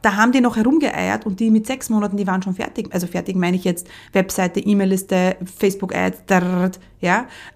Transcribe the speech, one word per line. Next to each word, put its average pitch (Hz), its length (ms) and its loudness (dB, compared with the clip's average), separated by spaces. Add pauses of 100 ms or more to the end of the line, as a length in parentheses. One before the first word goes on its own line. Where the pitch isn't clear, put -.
Da 202 140 2
haben 226 160 4
die 269 80 4
noch 240 160 2
herumgeeiert 220 680 0
und 196 160 -4
die 226 100 2
mit 220 160 4
sechs 262 220 -6
Monaten, 208 260 0
die 202 120 -2
waren 190 140 0
schon 185 140 -4
fertig. - 380 -8
Also 180 140 -2
fertig 180 280 -6
meine 180 220 0
ich 185 80 -4
jetzt 180 240 -4 (240)
Webseite, 190 480 0
E-Mail-Liste, 190 720 2 (220)
Facebook-Ads, 185 680 -2
drrrt, 180 520 0 (220)
ja. 196 260 0 (280)